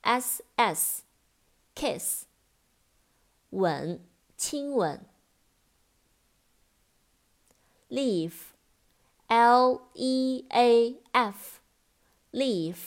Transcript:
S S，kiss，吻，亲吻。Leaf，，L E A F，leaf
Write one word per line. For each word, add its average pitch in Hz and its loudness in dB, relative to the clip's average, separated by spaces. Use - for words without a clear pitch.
S 247 -2
S，kiss， - -6
吻， 170 -2
亲 285 -6
吻。 175 -2
Leaf， 202 -4
，L 247 4
E 262 -2
A 233 4
F，leaf - -4